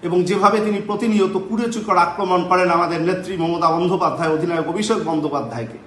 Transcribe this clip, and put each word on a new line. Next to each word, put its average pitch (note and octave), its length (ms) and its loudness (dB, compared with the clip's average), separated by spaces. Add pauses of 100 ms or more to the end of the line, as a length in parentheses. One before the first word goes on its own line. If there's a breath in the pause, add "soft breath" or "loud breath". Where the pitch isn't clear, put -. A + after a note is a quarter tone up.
এবং F3 220 2
যেভাবে G#3 360 2
তিনি G#3 200 -2
প্রতিনিয়ত G#3 560 0 (120)
কুরুচিকর A3+ 480 -2
আক্রমণ F3+ 520 2
করেন F3+ 220 4
আমাদের E3+ 300 0
নেত্রী F#3 360 -2
মমতা E3 340 0
বন্দ্যোপাধ্যায়, E3+ 600 0
অধিনায়ক D#3+ 380 -2
অভিষেক G#3 360 0
বন্দ্যোপাধ্যায়কে C#3+ 840 -4